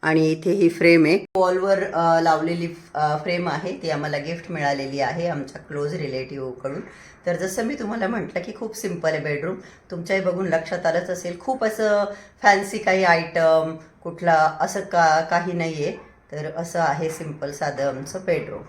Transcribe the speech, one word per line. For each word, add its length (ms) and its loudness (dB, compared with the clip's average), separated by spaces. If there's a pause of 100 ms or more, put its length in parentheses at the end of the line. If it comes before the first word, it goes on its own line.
आणि 300 4
इथे 180 -2
ही 180 4
फ्रेम 360 6
आहे, 140 6 (180)
वॉलवर, 460 4
अ, 380 4
लावलेली, 480 2 (260)
अ, 220 0
फ्रेम 320 -2
आहे, 240 -4 (100)
ती 80 -4
आम्हाला 280 -2
गिफ्ट 320 -8
मिळालेली 500 -2
आहे 280 0
आमच्या 320 -6
क्लोज 340 -6
रिलेटिव्हकडून. 840 -6 (460)
तर 100 0
जसं 280 -4
मी 100 -2
तुम्हाला 340 -4
म्हटलं 340 -4
की 120 -10
खूप 220 -10
सिंपल 340 -4
आहे 100 -2
बेडरूम, 360 -4 (340)
तुमच्याही 320 -2
बघून 240 0
लक्षात 400 -2
आलंच 240 0
असेल, 300 -6
खूप 240 -2
असं 400 2 (380)
फॅन्सी 360 4
काही 260 2
आयटम 720 4 (280)
कुठला 560 2
असं 200 -2
का-, 500 2
काही 220 0
नाहीये. 580 -4 (220)
तर 240 -8
असं 240 -4
आहे 300 0
सिंपल 420 -8
साधं 360 -4
आमचं 380 -8
बेडरूम. 420 -4